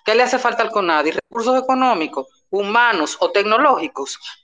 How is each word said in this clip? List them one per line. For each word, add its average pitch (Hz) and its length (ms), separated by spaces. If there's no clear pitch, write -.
qué 214 100
le 240 80
hace 247 160
falta 233 240
al 220 80
conadi, 185 400
recursos 247 520
económicos, 247 680
humanos 202 680
o 175 120
tecnológicos, 214 840